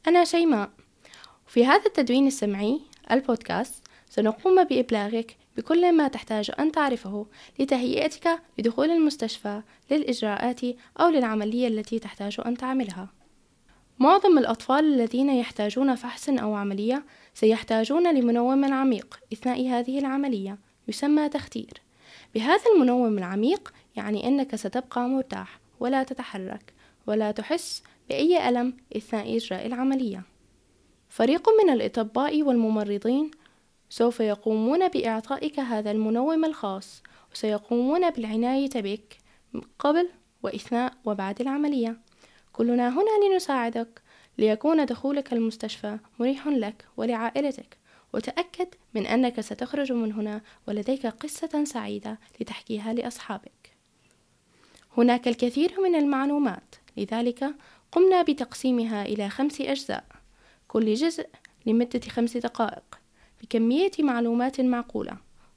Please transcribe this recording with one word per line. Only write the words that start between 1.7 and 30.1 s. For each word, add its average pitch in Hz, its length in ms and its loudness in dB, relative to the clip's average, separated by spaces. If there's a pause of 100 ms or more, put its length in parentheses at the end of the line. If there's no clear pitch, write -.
التدوين 269 400 2
السمعي، 214 540 0 (300)
البودكاست، 233 760 -2 (240)
سنقوم 277 540 4
بإبلاغك 226 720 -2 (200)
بكل 349 360 4
ما 302 160 4
تحتاج 214 500 -6
أن 311 140 0
تعرفه 226 540 -2 (320)
لتهيئتك 277 840 0 (160)
لدخول 233 320 0
المستشفى 233 720 -2 (280)
للإجراءات 240 680 -2 (400)
أو 339 80 6
للعملية 233 600 0
التي 220 300 -4
تحتاج 208 480 -8
أن 240 100 -2
تعملها. 247 520 -6 (920)
معظم 349 400 8
الأطفال 262 460 2
الذين 262 460 2
يحتاجون 240 640 0
فحص 240 340 -8
أو 214 260 0
عملية 202 500 -4 (300)
سيحتاجون 226 800 2
لمنوم 254 600 2
عميق 262 460 -2 (120)
أثناء 254 360 -2
هذه 254 300 -2
العملية، 262 600 -4 (300)
يسمى 294 400 2
تختير. 277 440 -8 (600)
بهذا 285 300 2 (100)
المنوم 247 440 4
العميق، 208 540 -2 (240)
يعني 208 320 -4
أنك 269 280 0
ستبقى 247 520 -4
مرتاح 262 520 -6 (200)
ولا 262 220 0
تتحرك 214 720 -10 (320)
ولا 214 240 0
تحس - 520 -6 (260)
بأي 330 400 2
ألم 247 280 0 (200)
أثناء 220 400 -4
إجراء 196 300 -6
العملية. 247 560 -2 (840)